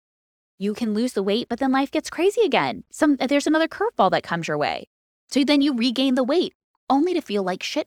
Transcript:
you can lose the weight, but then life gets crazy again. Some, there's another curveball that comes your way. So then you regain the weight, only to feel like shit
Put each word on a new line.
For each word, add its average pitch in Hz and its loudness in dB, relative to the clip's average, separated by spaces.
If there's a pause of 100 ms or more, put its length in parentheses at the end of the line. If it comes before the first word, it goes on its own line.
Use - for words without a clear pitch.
(580)
you 202 -2
can 220 -4
lose 233 0
the 208 -2
weight, 202 -2
but 240 -6
then 269 0
life 269 0
gets - -4
crazy 392 0
again. 196 0
Some, 302 4
there's 269 0
another 311 2
curveball 233 0
that 165 0
comes 170 -6
your 151 -2
way. 104 -4 (400)
So 277 2
then 294 4
you 285 2
regain 254 0
the 269 0
weight, 294 -2 (380)
only 302 2
to 339 0
feel 202 -4
like 185 -4
shit - -6